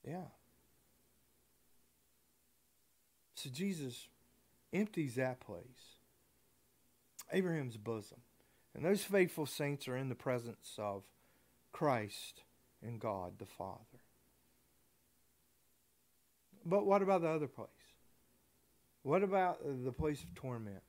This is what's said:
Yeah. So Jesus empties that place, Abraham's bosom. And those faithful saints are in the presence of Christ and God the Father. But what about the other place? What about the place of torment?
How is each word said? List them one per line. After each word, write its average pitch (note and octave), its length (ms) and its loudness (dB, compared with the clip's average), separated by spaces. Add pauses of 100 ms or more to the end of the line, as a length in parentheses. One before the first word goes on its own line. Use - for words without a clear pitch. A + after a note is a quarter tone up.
Yeah. D#3+ 260 -8 (3000)
So C#3 140 -8
Jesus D3+ 580 -4 (640)
empties E3 420 0
that B2+ 260 0
place, - 560 -14 (1400)
Abraham's D#3+ 440 0
bosom. A2 420 -8 (560)
And C#3 100 -6
those G3 180 4
faithful F3+ 440 4
saints C#3+ 420 -2
are B2+ 80 -2
in C3+ 120 -2
the B2 60 -2
presence A#2+ 640 -4
of G2+ 260 -4 (680)
Christ A#2+ 720 -2 (400)
and A#2 180 -8
God G2 380 -4
the G2 80 -12
Father. - 540 -12 (2750)
But G3 220 4
what G3 160 8
about F#3+ 200 6
the E3 60 4
other D#3 180 2
place? B2 220 -10 (1300)
What E3 200 4
about F#3+ 380 2 (240)
the B2+ 80 -2
place D3+ 300 -2
of - 120 -14
torment? A2+ 540 -8